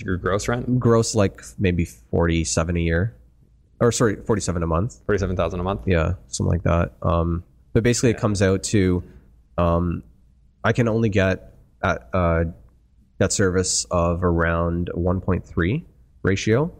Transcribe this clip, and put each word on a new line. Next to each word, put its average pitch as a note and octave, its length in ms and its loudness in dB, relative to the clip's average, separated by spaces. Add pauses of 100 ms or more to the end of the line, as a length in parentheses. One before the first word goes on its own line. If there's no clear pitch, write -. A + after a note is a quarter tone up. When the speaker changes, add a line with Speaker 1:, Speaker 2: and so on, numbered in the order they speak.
Speaker 1:
your F#2 140 -4
gross F#2 320 -2
rent? B2 280 0
Speaker 2:
gross, A#2 380 2
like, G2 260 0 (160)
maybe F2 280 2
forty-seven E2+ 920 0
a E2+ 60 0
year. E2+ 340 0 (640)
Or, A#2 140 2
sorry, A2 320 0
forty-seven F#2 360 -2
a E2 60 -2
month. E2+ 380 -2
Speaker 1:
Forty-seven F#2 320 0
thousand F2 240 -2
a - 20 -4
month? G2 220 -4
Speaker 2:
Yeah, F2 300 2 (120)
something F#2+ 240 -2
like F2 120 0
that. F2 380 0
Um, E2+ 440 0 (260)
but A2+ 120 0
basically A#2+ 260 0
Speaker 1:
Yeah. - 80 0
Speaker 2:
it - 20 -14
comes G#2 220 0
out F#2+ 220 2
to F#2 380 2 (560)
um, E2+ 460 0 (600)
I A2+ 100 2
can A#2+ 140 0
only A2+ 220 0
get F#2+ 440 0 (300)
at, F2 300 -2
uh, E2+ 300 2 (760)
debt G2 140 2
service F#2 580 0
of F2 320 0
around E2+ 720 0
one F2+ 280 -2
point F#2 240 -2
three G2+ 400 -2 (380)
ratio, A2 560 0